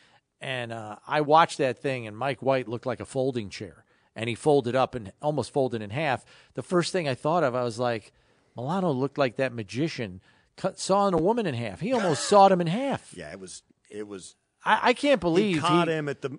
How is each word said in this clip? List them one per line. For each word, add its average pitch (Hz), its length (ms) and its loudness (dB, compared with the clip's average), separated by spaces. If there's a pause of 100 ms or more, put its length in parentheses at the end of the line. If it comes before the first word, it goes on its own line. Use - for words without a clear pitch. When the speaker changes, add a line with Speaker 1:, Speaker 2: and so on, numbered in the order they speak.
(400)
Speaker 1:
And, 127 320 -8
uh, 107 240 -10 (120)
I 151 140 2
watched 156 360 4
that 131 200 0
thing, 127 280 -4
and 104 100 -10
Mike 131 240 -4
White 131 280 0
looked 117 180 -8
like 117 140 -4
a 98 60 -8
folding 123 440 -4
chair. - 340 -14 (300)
And 113 140 -4
he 117 60 -4
folded 127 420 2
up 127 180 0
and 104 260 -10
almost 147 320 -2
folded 120 300 0
in 101 80 -10
half. 131 340 -2 (300)
The 127 80 -8
first 175 300 0
thing 175 160 -2
I 127 60 0
thought 160 300 0
of, 123 100 0
I 127 100 -2
was 113 140 -4
like, 120 340 -4 (440)
"Milano 165 340 -2
looked 135 280 -2
like 131 180 0
that 131 160 -2
magician 110 720 -6 (340)
cut, 190 220 -6
sawing 196 360 2
a 160 40 2
woman 208 280 0
in 139 80 -2
half." 113 260 -6
He 233 120 -2
almost 190 320 0
<laughs> - 40 -6
sawed 196 240 10
him 180 100 4
in 170 60 0
half. 240 460 -4
Speaker 2:
Yeah, 78 180 -12
it 98 80 -14
was, 92 220 -16 (280)
it 104 180 -10
was 95 260 -16 (300)
Speaker 1:
I, 202 200 2
I 247 100 6
can't 277 260 2
believe 175 360 2
Speaker 2:
he 147 40 0
caught 175 280 2
Speaker 1:
he 160 60 0
Speaker 2:
him 151 140 -2
at - 140 -6
the, 135 160 -8